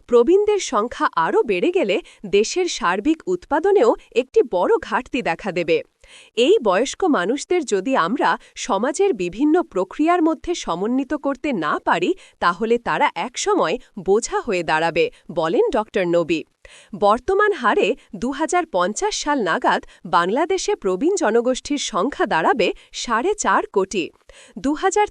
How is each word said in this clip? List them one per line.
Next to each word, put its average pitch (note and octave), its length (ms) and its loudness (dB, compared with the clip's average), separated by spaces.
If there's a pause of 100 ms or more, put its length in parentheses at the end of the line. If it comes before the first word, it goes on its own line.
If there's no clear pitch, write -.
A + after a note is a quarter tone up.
প্রবীণদের F#4 540 4 (100)
সংখ্যা B3 440 -2
আরও F3+ 280 2
বেড়ে G#3+ 280 0
গেলে A#3+ 260 0 (400)
দেশের E4+ 300 0
সার্বিক G#3+ 600 -2
উৎপাদনেও E4+ 600 2 (260)
একটি B3+ 240 2 (120)
বড় G3+ 260 2
ঘাটতি B3 440 -4
দেখা F3 300 -4
দেবে। E3 260 0 (580)
এই C4+ 280 4
বয়স্ক G#3 420 0
মানুষদের C4+ 600 0
যদি G3+ 320 -2
আমরা F#3 320 0 (260)
সমাজের D4 580 -2
বিভিন্ন G#3 480 0
প্রক্রিয়ার D4+ 600 0
মধ্যে D#4+ 340 -2
সমন্বিত A#3 580 -4
করতে C#4+ 400 -4
না D#3+ 200 -2 (120)
পারি, A#3 260 0 (280)
তাহলে A3 380 0
তারা A#3 380 0
একসময় A3 600 -2 (240)
বোঝা G3+ 420 0
হয়ে F3+ 220 -4
দাঁড়াবে, D#3+ 420 0 (260)
বলেন E3+ 380 0
ডক্টর G#3+ 380 -2
নবী। E3+ 340 0 (540)
বর্তমান F#4 580 2
হারে C4 340 0 (280)
দুহাজার D#4 560 -2
পঞ্চাশ G#3 440 -2
সাল D4 260 -2
নাগাদ F#3 400 0 (240)
বাংলাদেশে C4 720 0
প্রবীণ G3+ 400 -2
জনগোষ্ঠীর B3 640 0 (100)
সংখ্যা A3+ 340 -2
দাঁড়াবে F#3+ 420 0 (260)
সাড়ে B3 400 -2
চার B3 300 0 (100)
কোটি। F#3+ 320 -2 (520)
দুহাজার F4+ 540 -2